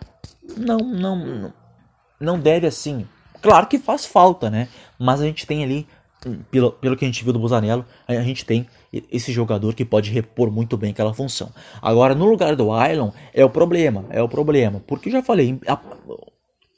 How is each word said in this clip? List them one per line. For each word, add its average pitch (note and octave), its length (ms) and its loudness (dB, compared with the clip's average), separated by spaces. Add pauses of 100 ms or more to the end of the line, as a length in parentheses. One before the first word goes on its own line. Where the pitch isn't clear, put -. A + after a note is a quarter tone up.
(560)
não, A3+ 220 -2
não, F#3+ 380 -4
não, C3 360 -10 (680)
não E3 200 -2
deve, D#3+ 260 4
assim, C#3 400 -6 (340)
claro G3+ 280 6
que C#4+ 100 0
faz - 260 -4
falta, F3+ 460 4
né? A#2 160 -2 (320)
Mas B2+ 220 0
a D3 40 -2
gente D#3 220 -6
tem D3+ 160 -4
ali C#3 240 -4 (640)
pelo, B2 220 4
pelo C3 240 -2
que C#3 80 -4
a C3 40 -2
gente A2+ 160 -8
viu B2 80 0
do A#2+ 60 0
Busanello, A#2 460 0 (220)
a, B2 60 -2
a A#2+ 100 0
gente B2+ 220 -4
tem A#2+ 220 0 (260)
e-, - 180 -8
esse B2 220 -6
jogador A2 420 -2
que B2 100 -4
pode G#2+ 260 0
repor A#2 400 -2
muito A#2 260 -4
bem G#2 140 -4
aquela A2 240 -2
função. - 360 -8 (300)
Agora, B2 340 4
no F3 140 2
lugar F3 280 2
do A2 160 0
Ailon, B2+ 380 0 (220)
é C3+ 120 6
o B2+ 60 4
problema, D#3 600 0
é A#2 120 -2
o A#2 60 0
problema. C3 580 0
Porque - 220 -6
eu A3+ 40 -6
já C4 100 0
falei, C3+ 440 2
a, - 140 -2 (960)